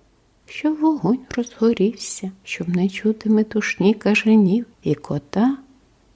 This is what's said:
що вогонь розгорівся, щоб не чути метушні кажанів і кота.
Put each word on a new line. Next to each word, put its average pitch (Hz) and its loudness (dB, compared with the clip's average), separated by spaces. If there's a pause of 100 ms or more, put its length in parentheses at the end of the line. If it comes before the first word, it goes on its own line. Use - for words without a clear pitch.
(460)
що - -4
вогонь 302 0 (100)
розгорівся, 226 -2 (120)
щоб - -8
не 180 2
чути 214 -2
метушні 214 2
кажанів 214 2 (180)
і 151 0
кота. 214 -2 (580)